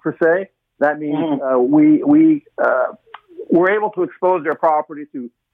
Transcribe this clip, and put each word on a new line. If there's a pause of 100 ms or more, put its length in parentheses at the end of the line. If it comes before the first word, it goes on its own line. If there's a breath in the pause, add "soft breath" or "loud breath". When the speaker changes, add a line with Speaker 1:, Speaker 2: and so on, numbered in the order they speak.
Speaker 1:
per
se. (280)
That
means,
Speaker 2:
Mm-hmm.
Speaker 1:
uh,
we,
we, (140)
uh, (580)
we're
able
to
expose
their
property
to (240)